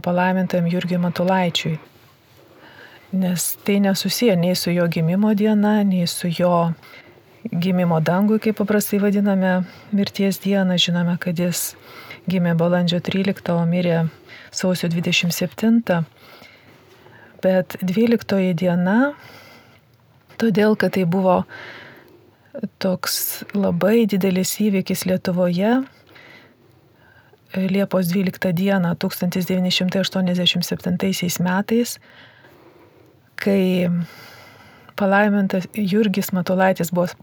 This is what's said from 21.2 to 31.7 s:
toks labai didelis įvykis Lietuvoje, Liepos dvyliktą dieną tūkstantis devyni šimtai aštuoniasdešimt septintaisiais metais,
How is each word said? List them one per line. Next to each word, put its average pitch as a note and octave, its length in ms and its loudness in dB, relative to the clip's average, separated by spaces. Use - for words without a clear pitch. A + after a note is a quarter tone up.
toks - 640 -4
labai G3 500 2
didelis F#3+ 540 0
įvykis G3 480 0
Lietuvoje, F#3 760 0
Liepos F#3+ 560 0
dvyliktą F#3+ 480 -2
dieną F#3 400 2
tūkstantis F#3 480 -2
devyni F#3 240 0
šimtai F#3 320 0
aštuoniasdešimt F3+ 640 0
septintaisiais F3+ 720 -2
metais, G3+ 540 -2